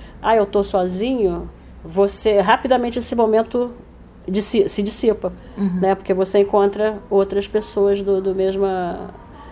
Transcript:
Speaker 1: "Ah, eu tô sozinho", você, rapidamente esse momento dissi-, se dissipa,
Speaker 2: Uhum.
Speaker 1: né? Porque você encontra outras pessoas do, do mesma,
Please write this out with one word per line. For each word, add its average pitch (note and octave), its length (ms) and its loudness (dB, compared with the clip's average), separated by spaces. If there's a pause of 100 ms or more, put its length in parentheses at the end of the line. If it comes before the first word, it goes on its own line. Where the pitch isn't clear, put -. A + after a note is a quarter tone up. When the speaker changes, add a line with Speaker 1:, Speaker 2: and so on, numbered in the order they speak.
(200)
Speaker 1:
"Ah, A3 160 2
eu G#3 100 4
tô G3+ 160 0
sozinho", F#3 840 -2 (360)
você, G3+ 560 2
rapidamente A#3+ 580 2
esse A#3+ 180 -4
momento A3+ 560 0 (560)
dissi-, G3+ 400 0
se - 140 -4
dissipa, G3+ 500 -2 (240)
Speaker 2:
Uhum. F#3 240 0
Speaker 1:
né? F#3+ 140 2
Porque F#3+ 200 -2
você F#3 260 0
encontra G3+ 580 2 (120)
outras G3 380 0
pessoas G3+ 540 0
do, F#3+ 180 0
do F#3+ 140 -2
mesma, F#3+ 760 -2 (400)